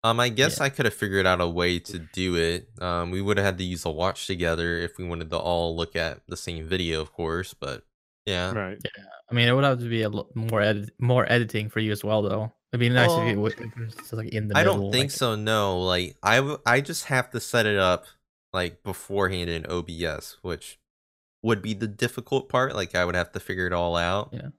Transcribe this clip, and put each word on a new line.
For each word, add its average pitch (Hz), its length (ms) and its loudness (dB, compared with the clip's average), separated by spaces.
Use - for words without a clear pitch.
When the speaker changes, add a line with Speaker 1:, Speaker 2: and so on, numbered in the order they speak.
Speaker 1:
Um, 117 160 2
I 123 120 2
guess 127 280 2
Speaker 2:
Yeah. 147 60 0
Speaker 1:
I 139 60 2
coulda 123 200 0
figured 98 360 0
out 90 160 4
a 87 60 2
way 87 320 0
to - 180 -10
do 87 380 -2
it. 85 340 0
Um, 87 300 -4
we 92 100 -4
woulda 98 220 0
had 92 160 0
to 92 60 -4
use 90 200 -6
a 85 60 -2
watch 85 360 -2
together 85 520 0
if 85 180 -6
we 90 80 -8
wanted 85 260 -6
to 85 80 -2
all 85 380 0
look 82 180 -4
at 82 320 -4
the - 120 -10
same 80 280 -10
video, 82 360 -2
of 76 100 -10
course, 85 400 -4
but 67 320 -10
yeah. 92 280 -2
Speaker 3:
Right. 101 320 -6
Speaker 2:
Yeah, - 200 -10
I 123 40 -4
mean, 120 140 6
it 123 40 6
would 135 120 4
have 131 160 2
to 120 80 -6
be 113 140 0
a 107 60 0
lo-, 104 260 -6
more 113 260 0
edit-, 104 380 2
more 123 320 4
editing 110 380 2
for 110 120 -4
you 107 120 0
as 104 100 -6
well, 107 200 2
though. 104 300 -2
It'd 120 80 0
be 120 80 4
nice 123 220 6
if - 80 4
Speaker 1:
Well, 113 100 2
Speaker 2:
you 104 120 2
would, 110 120 2
if - 80 -12
it 117 180 -12
was 113 160 -10
just, - 180 -14
like, 110 180 -6
in 107 180 -2
the 104 80 2
Speaker 1:
I 160 80 6
don't 190 140 6
Speaker 2:
middle, 98 140 -2
Speaker 1:
think 131 120 4
Speaker 2:
like 139 80 -4
Speaker 1:
so, 117 240 0
no. 107 460 2
Like, 90 400 0
I 107 140 6
w-, 139 280 2
I 120 160 6
just 156 260 -6
have 127 260 0
to 117 80 -4
set 113 260 2
it 104 120 2
up, 90 280 4
like, 90 300 -4
beforehand 95 680 -2
in 82 180 -4
O 90 140 -2
B 85 220 -6
S, 76 380 -6
which - 380 -10
would 110 200 2
be 107 120 -4
the 104 120 -6
difficult 120 640 -4
part. 127 260 0
Like, 95 220 -4
I 90 80 4
would 87 100 -2
have 90 180 0
to - 80 -6
figure 92 260 -4
it 90 60 0
all 87 240 2
out. 90 360 0
Speaker 2:
Yeah. 127 160 -12